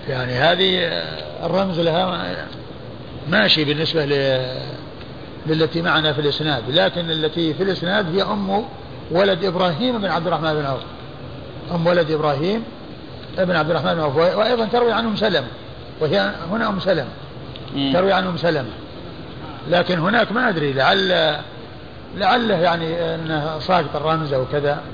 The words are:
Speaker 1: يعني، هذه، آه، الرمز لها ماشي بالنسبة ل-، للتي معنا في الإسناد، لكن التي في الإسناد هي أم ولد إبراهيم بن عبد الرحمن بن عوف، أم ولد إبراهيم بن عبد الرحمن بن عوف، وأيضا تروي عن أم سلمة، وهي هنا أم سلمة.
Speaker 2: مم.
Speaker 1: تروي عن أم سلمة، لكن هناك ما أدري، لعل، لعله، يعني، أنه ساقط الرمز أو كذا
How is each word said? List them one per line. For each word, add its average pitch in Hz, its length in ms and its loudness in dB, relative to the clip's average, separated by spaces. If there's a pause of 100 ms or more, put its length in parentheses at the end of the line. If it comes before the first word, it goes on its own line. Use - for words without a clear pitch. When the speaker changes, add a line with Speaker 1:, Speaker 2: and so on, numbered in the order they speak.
Speaker 1:
يعني، 127 260 -4
هذه، 180 460 4
آه، 160 640 -4
الرمز 180 340 0
لها 180 560 0 (920)
ماشي 180 340 4
بالنسبة 147 420 0
ل-، 131 560 2 (880)
للتي 160 340 2
معنا 156 320 2
في 139 80 -2
الإسناد، 143 480 0
لكن 175 420 2
التي 156 420 0
في 156 100 0
الإسناد 185 520 0
هي 196 80 4
أم 196 400 0 (480)
ولد 185 320 4
إبراهيم 185 540 0
بن 202 80 -2
عبد 165 220 0
الرحمن 160 260 0
بن 151 120 0
عوف، 131 160 -2 (920)
أم 165 120 2
ولد 175 240 4
إبراهيم 156 520 2 (760)
بن 180 180 2
عبد 151 140 2
الرحمن 165 240 2
بن 170 60 0
عوف، 147 160 0
وأيضا 214 500 4
تروي 240 260 4
عن 220 140 2
أم 220 100 0
سلمة، 170 320 2 (520)
وهي 196 320 2 (200)
هنا 220 180 0
أم 196 100 -2
سلمة. 160 300 0 (680)
Speaker 2:
مم. 139 180 0
Speaker 1:
تروي 190 200 4
عن 185 140 2
أم 175 100 -2
سلمة، 147 320 0 (1000)
لكن 175 300 2
هناك 202 320 2
ما 240 180 2
أدري، 151 240 0
لعل، 165 640 4 (800)
لعله، 208 380 4
يعني، 165 600 2
أنه 156 440 -2
ساقط 170 360 2
الرمز 156 380 0
أو 131 180 2
كذا 143 300 0 (120)